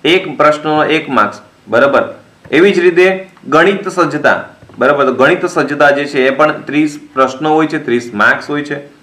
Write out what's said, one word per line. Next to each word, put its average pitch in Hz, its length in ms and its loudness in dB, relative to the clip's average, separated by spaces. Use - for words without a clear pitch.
એક 160 340 -2
પ્રશ્નનો 151 460 0
એક 151 260 -2
માર્ક્સ, 104 320 -2
બરાબર. 123 360 2
એવી 175 200 4
જ 190 80 0
રીતે 180 500 2
ગણિત 185 380 2
સજ્જતા, 147 560 -2
બરાબર. 139 260 2
તો 127 80 0
ગણિત 160 320 0
સજ્જતા 147 440 0
જે 143 160 0
છે 131 220 0
એ - 20 2
પણ 147 220 0
ત્રીસ 147 480 -4
પ્રશ્નો 131 360 0
હોય 156 180 2
છે, 165 100 -6
ત્રીસ 120 360 -4
માર્ક્સ 110 360 0
હોય 147 140 -4
છે. 143 240 -10